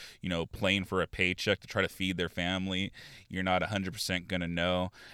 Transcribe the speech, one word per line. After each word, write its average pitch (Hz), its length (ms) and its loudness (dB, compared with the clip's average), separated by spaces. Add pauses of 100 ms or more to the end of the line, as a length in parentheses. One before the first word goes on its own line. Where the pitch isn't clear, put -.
(220)
you 92 80 -2
know, 85 160 0
playing 98 380 2
for 92 180 0
a 82 60 0
paycheck 92 540 0
to - 60 -20
try 101 140 0
to 92 60 4
feed 92 300 -2
their 87 120 0
family, 92 640 -2 (380)
you're 92 140 -2
not 90 200 4
a - 40 -2
hundred 95 260 -2
percent 90 340 -4
gonna 90 200 -2
know. 90 440 2 (220)